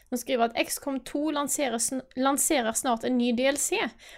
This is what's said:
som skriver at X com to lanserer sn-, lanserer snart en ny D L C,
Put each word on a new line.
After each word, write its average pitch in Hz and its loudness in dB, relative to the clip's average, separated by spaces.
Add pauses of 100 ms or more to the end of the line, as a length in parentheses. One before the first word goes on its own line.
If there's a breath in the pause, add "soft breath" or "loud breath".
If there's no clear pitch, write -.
som 247 -4
skriver 240 0
at 233 -6
X - -6
com 269 -4
to 302 -2
lanserer 277 0
sn-, 262 -4 (120)
lanserer 269 2
snart 233 0
en 247 2
ny 240 2
D 240 2
L 277 2
C, 349 0 (420 loud breath)